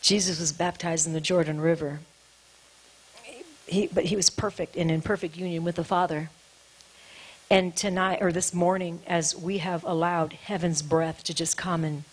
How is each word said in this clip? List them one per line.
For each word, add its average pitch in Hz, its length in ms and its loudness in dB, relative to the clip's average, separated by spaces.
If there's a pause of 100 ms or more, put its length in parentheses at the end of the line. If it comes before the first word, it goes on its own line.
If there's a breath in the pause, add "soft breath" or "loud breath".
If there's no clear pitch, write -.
Jesus 185 340 2
was 165 140 -2
baptized 170 540 0
in 160 80 -4
the 160 60 0
Jordan 156 420 2
River. 151 380 2 (1600)
He, 190 220 2
but - 180 0
he 185 120 0
was 185 120 4
perfect - 480 -4
and 165 140 2
in 160 100 2
perfect 175 340 -2
union 170 300 -4
with 170 120 -2
the 170 80 -2
Father. 160 440 0 (1200 loud breath)
And 185 240 4
tonight, 185 460 0
or 185 100 4
this 175 220 -2
morning, 175 540 0
as 170 280 0
we 185 240 -4
have 170 240 -2
allowed 165 520 0
heaven's 170 480 -2
breath 160 420 0
to - 80 -4
just 160 240 -2
come 165 280 -2
and 151 280 -4